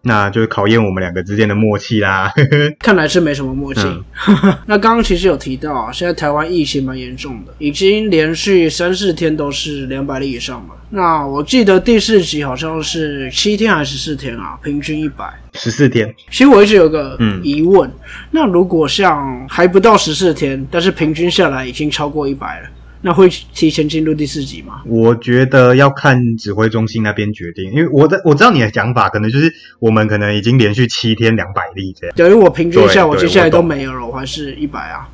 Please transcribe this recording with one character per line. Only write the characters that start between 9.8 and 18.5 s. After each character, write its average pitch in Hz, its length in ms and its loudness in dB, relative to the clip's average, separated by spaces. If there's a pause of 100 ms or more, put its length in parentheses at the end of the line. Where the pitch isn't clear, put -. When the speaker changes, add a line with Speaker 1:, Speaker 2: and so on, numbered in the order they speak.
Speaker 2:
两 135 200 -8
百 135 120 -6
例 139 120 -6
以 120 80 -8
上 120 300 -12
了。 - 60 -20 (160)
那 165 360 0
我 139 160 -4
记 240 220 2
得 190 160 4
第 233 180 2
四 208 220 2
级 151 240 -6
好 135 100 -6
像 160 280 -8
是 143 480 -6
七 208 260 -2
天 208 180 2
还 156 80 0
是 139 140 -6
十 135 140 -8
四 151 40 -6
天 135 220 -10
啊， 90 260 -14
平 147 160 -6
均 151 220 -6
一 156 80 -4
百。 - 240 -12 (220)
Speaker 1:
十 - 160 -6
四 139 180 2
天。 113 260 -2 (160)
Speaker 2:
其 - 60 -10
实 269 120 4
我 208 140 8
一 208 40 6
直 214 80 2
有 180 120 6
个 143 320 -4 (240)
疑 143 200 -2
问， 170 260 4
Speaker 1:
嗯。 - 80 -16 (340)
Speaker 2:
那 311 140 0
如 180 180 0